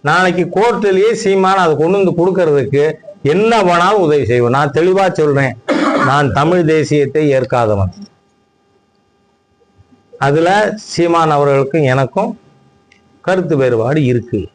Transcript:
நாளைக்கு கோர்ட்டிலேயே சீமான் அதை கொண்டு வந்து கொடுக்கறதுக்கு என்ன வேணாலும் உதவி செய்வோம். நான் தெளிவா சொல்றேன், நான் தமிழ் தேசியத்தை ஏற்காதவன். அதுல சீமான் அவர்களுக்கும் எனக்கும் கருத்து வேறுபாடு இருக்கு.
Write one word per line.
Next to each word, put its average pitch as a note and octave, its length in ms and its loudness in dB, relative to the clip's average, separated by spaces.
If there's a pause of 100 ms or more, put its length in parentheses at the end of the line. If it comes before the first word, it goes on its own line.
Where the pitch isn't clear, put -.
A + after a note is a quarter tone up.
நாளைக்கு F3 440 0 (120)
கோர்ட்டிலேயே G3+ 560 2
சீமான் F#3+ 520 0
அதை D#3 120 0
கொண்டு E3 220 0
வந்து F#3+ 200 0
கொடுக்கறதுக்கு D3 680 0 (380)
என்ன G#3 400 2
வேணாலும் F3+ 440 2
உதவி D3 200 2
செய்வோம். A#2+ 320 2
நான் D3 120 0
தெளிவா F#3 420 0
சொல்றேன், C#3 440 0 (480)
நான் C#3 280 0
தமிழ் D#3+ 360 0
தேசியத்தை D3 560 0 (120)
ஏற்காதவன். A2 560 0 (2250)
அதுல F3 560 0
சீமான் E3+ 560 -2
அவர்களுக்கும் C#3+ 520 0
எனக்கும் C3+ 480 -2 (920)
கருத்து F3 360 -2
வேறுபாடு C3 480 0
இருக்கு. A#2 360 -2 (140)